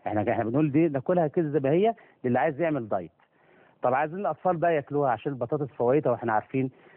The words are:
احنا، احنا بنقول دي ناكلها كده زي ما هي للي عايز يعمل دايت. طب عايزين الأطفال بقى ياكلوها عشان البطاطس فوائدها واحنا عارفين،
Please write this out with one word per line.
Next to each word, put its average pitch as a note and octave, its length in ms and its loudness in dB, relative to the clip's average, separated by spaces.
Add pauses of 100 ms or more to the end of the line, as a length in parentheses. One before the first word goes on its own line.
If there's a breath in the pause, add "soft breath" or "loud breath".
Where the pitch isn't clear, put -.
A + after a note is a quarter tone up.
احنا، G#2 260 -2
احنا G#2+ 120 0
بنقول C3+ 280 0
دي E3 160 2
ناكلها D#3 380 0
كده D#3 240 -2
زي D3 100 0
ما C3+ 100 0
هي G3+ 240 2 (300 loud breath)
للي B2 140 2
عايز C#3+ 220 0
يعمل D3+ 280 -2
دايت. F#2+ 240 -6 (720 soft breath)
طب B2+ 120 2
عايزين D3+ 240 -2
الأطفال F3+ 380 -2
بقى E3 180 2
ياكلوها C#3+ 360 0
عشان A#2 220 -4
البطاطس C3 400 -4
فوائدها B2+ 400 2
واحنا A2+ 200 -2
عارفين، C3 380 -2 (260 loud breath)